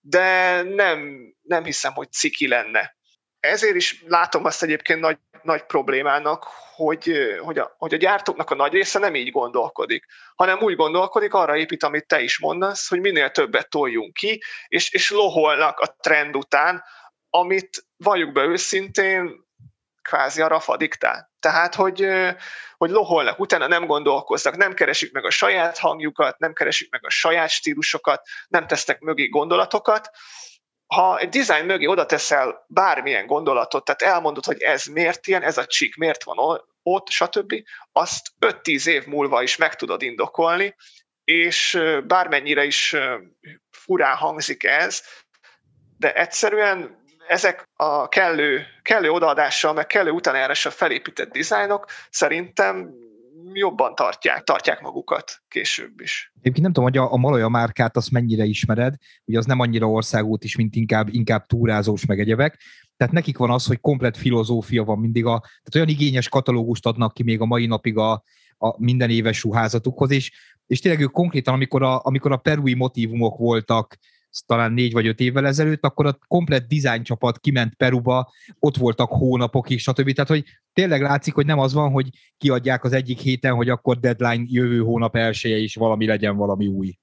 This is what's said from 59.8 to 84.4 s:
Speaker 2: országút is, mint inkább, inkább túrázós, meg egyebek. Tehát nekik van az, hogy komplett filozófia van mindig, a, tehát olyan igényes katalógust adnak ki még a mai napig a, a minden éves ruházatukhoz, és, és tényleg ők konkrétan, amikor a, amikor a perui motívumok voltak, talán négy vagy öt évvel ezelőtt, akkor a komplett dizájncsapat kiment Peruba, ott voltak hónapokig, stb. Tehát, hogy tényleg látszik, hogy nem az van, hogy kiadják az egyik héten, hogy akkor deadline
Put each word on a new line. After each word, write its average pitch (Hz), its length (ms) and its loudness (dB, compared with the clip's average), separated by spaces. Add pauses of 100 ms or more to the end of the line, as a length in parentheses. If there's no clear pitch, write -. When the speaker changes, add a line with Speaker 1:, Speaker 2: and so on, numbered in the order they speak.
Speaker 2:
országút 110 580 0
is, - 120 -8
mint 110 180 0
inkább, 110 340 2
inkább 110 380 0
túrázós, 107 600 2
meg 101 140 0
egyebek. 113 420 0 (340)
Tehát 123 160 2
nekik 160 260 -2
van 120 120 2
az, 123 160 0
hogy 120 140 0
komplett 127 360 0
filozófia 117 680 0
van 107 140 -2
mindig, 113 260 0
a, 117 160 0
tehát - 340 -20
olyan 160 140 4
igényes 139 400 2
katalógust 120 580 0
adnak 113 280 0
ki - 80 -4
még 113 180 0
a 113 40 0
mai 120 220 0
napig 113 300 -2
a, 110 140 2 (480)
a 110 240 -2
minden 123 280 2
éves 113 320 0
ruházatukhoz, 117 680 0
és, 135 220 -2 (340)
és 127 140 -2
tényleg 165 200 2
ők 139 120 0
konkrétan, 135 420 0
amikor 131 280 0
a, 127 220 2
amikor 135 280 0
a 131 40 0
perui 143 380 0
motívumok 117 640 -2
voltak, 113 580 0 (500)
talán 117 260 2
négy 120 200 0
vagy 113 140 2
öt 110 140 -2
évvel 127 260 0
ezelőtt, 151 380 0
akkor 147 220 0
a 143 200 0
komplett 143 400 0
dizájncsapat 120 720 0
kiment 123 360 0
Peruba, 127 580 2 (260)
ott 147 180 2
voltak 120 340 2
hónapokig, 127 680 0
stb. 135 340 0
Tehát, 135 180 0
hogy 151 140 2 (280)
tényleg 180 280 2
látszik, 143 340 0
hogy 143 120 2
nem 151 120 2
az 135 140 2
van, 147 180 2
hogy 135 160 0 (300)
kiadják 127 480 0
az 123 80 0
egyik 127 260 -2
héten, 131 360 0
hogy 120 140 0
akkor 123 300 0
deadline 120 480 0